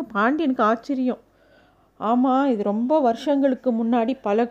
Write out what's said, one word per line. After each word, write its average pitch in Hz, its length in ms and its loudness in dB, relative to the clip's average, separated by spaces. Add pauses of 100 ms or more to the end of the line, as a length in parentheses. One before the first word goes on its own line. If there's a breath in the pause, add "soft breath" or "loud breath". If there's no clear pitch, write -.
(120)
பாண்டியனுக்கு 254 500 0
ஆச்சரியம். 247 560 -2 (800 soft breath)
"ஆமா, 254 460 2
இது 226 160 0
ரொம்ப 233 380 0
வருஷங்களுக்கு 262 720 0
முன்னாடி, 233 500 0
பல 214 280 0